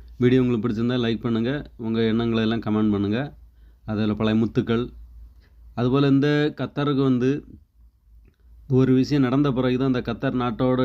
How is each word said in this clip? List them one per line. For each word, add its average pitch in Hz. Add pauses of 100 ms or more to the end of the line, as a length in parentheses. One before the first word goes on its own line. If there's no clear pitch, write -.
(200)
வீடியோ 127
உங்களுக்கு 120
பிடிச்சிருந்தா 120
லைக் 113
பண்ணுங்க, 117 (260)
உங்க 113
எண்ணங்களை 113
எல்லாம் 110
கமெண்ட் 107
பண்ணுங்க. 101 (640)
அதுல 107
பழைய 107
முத்துக்கள், 113 (920)
அதுபோல 127
இந்த 139 (260)
கத்தாருக்கு 139
வந்து 127 (1400)
ஒரு 131
விஷயம் 135
நடந்த 139
பிறகு 127
தான் 135
இந்த 120
கத்தார் 123
நாட்டோட 127